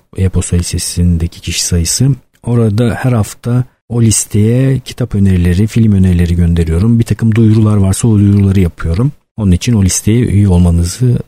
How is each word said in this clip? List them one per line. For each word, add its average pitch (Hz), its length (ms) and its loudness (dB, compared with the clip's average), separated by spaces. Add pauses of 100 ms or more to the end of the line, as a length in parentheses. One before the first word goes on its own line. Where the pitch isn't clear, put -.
(180)
e-posta 90 400 -2
listesindeki 87 840 -4
kişi - 240 -6
sayısı. 90 440 -2 (340)
Orada 117 560 0
her 127 120 -2
hafta 120 520 -2 (260)
o 117 120 -2
listeye 120 800 0
kitap - 360 -8
önerileri, 95 520 2
film 113 240 2
önerileri 90 440 2
gönderiyorum. 85 640 0
Bir 117 40 2
takım 110 320 0
duyurular 107 420 2
varsa 98 300 0
o 107 100 2
duyuruları 101 420 2
yapıyorum. 90 520 -2 (260)
Onun 101 140 0
için 104 220 0
o 104 100 2
listeye 104 360 0
üye 101 280 0
olmanızı 87 800 0